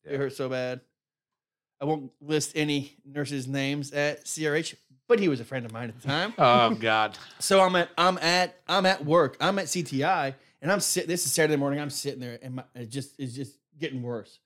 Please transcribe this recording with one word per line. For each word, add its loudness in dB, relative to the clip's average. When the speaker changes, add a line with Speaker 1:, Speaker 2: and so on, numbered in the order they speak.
Speaker 1:
It -8
Speaker 2:
Yeah. -4
Speaker 1:
hurt -4
so -6
bad. -4
I -6
won't -2
list -2
any -2
nurses' -6
names -4
at -2
C -4
R 0
H, -2
but 4
he 2
was 0
a -10
friend -8
of -12
mine -10
at -16
the -6
time. -2
Speaker 2:
<laughs> -8
Oh 8
God. 2
Speaker 1:
So 4
I'm 4
at, 2
I'm 4
at, 2
I'm 0
at 2
work. 4
I'm 0
at -6
C -2
T -2
I, 0
and 0
I'm 2
sit-, -2
this -2
is -2
Saturday 2
morning. -2
I'm -8
sitting -8
there, -12
and -12
my, -10
it -12
just, -10
it's -8
just -12
getting -6
worse. -10